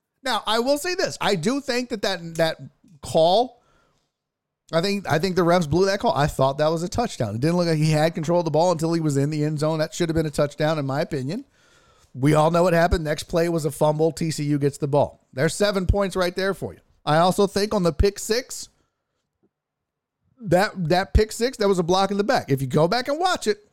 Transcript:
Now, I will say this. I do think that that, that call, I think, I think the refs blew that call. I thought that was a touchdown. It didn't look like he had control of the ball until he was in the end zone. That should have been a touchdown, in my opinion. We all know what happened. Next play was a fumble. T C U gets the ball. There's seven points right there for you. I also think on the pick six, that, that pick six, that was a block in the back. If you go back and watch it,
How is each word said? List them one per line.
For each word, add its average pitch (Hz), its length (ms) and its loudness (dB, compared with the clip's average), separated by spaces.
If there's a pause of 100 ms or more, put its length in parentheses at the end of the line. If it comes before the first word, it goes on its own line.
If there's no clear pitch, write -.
(240)
Now, 240 220 -4
I 220 140 0
will 277 180 2
say 359 160 -4
this. 339 280 -2
I 185 140 2
do 226 260 -2
think 247 280 -4
that 214 120 -6
that, 170 340 -6
that 160 220 0 (440)
call, 185 600 2 (1120)
I 165 100 0
think, 202 260 -2
I 160 120 2
think 180 160 -2
the 180 80 2
refs 170 260 2
blew 175 160 2
that 196 140 0
call. 202 160 0
I 139 100 2
thought 139 320 0
that 151 140 2
was 165 100 -2
a 175 80 -6
touchdown. 123 460 -4
It 120 60 -4
didn't 165 160 2
look 175 100 2
like 160 100 2
he 156 140 2
had 156 240 2
control 170 240 0
of 170 60 -2
the 160 60 -2
ball 165 200 4
until 165 220 0
he 170 80 0
was 151 160 0
in 143 120 0
the 151 140 -2
end 151 160 -2
zone. 156 200 -2
That 160 140 -2
should 170 160 -4
have 156 60 -2
been 165 100 0
a 147 60 -6
touchdown, 151 480 -2
in 139 60 -4
my 135 160 -4
opinion. 170 440 -6 (720)
We 139 180 2
all 151 160 4
know 170 140 2
what 180 100 2
happened. 175 300 2
Next 151 200 -4
play 170 260 0
was 165 160 -2
a 151 60 -2
fumble. 156 400 0
T 160 200 -4
C 151 140 -6
U 147 120 0
gets 143 200 -2
the 151 100 -4
ball. 139 460 -2
There's 151 200 0
seven 196 340 0
points 196 280 0
right 180 200 -2
there 190 180 -2
for 101 200 -10
you. - 60 -20 (260)
I 151 120 2
also 185 300 4
think 208 260 -2
on 196 100 0
the 170 80 2
pick 202 260 2
six, - 520 -6 (1700)
that, 196 320 2 (180)
that 180 240 0
pick 220 180 4
six, 262 260 -2
that 202 100 2
was 190 120 2
a 175 40 0
block 190 280 2
in 202 60 -2
the 202 60 0
back. 220 260 0
If 135 120 2
you 135 60 -4
go 151 200 2
back 240 220 -2
and 294 100 -2
watch 359 280 0
it, 208 100 0 (160)